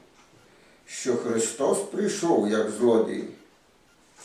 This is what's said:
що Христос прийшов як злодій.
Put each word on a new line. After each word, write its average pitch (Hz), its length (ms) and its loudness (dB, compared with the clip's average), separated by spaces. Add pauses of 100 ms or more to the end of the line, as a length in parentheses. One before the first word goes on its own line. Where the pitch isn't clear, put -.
(880)
що 120 300 -4
Христос - 640 0
прийшов 170 720 0
як 107 220 0
злодій. 113 540 2 (1000)